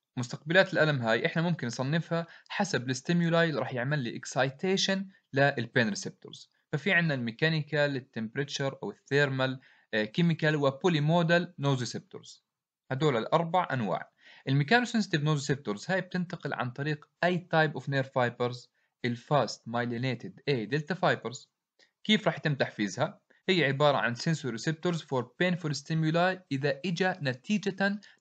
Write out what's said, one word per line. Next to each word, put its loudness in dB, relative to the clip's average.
مستقبلات 2
الألم 2
هاي 2
إحنا 0
ممكن -2
نصنفها -2
حسب -2
الستيمولاي 2
اللي -2
راح -4
يعمل -2
لي -4
اكسايتيشن -2
للبين 2
ريسبتورز. -10
ففي 0
عندنا 4
الميكانيكال، 0
التمبريتشر -6
أو -6
الثيرمال، 0
آه، 2
كيميكال 2
وبوليمودال 2
نوزوسبتورز. -4
هدول 2
الأربع 0
أنواع. -2
الميكانوسنسيتيف 2
نوزوسبتورز -2
هاي 0
بتنتقل -6
عن -4
طريق -6
أي 2
تايب 2
أوف -8
نير 0
فايبرز، -2
الفاست -2
مايلينيتد -4
اي 0
دلتا -4
فايبرز. -2
كيف 4
راح 0
يتم 0
تحفيزها؟ -2
هي 4
عبارة 4
عن 0
sensory -4
receptors -2
for -2
painful -2
stimuli 0
إذا -2
إجا 0
نتيجة -2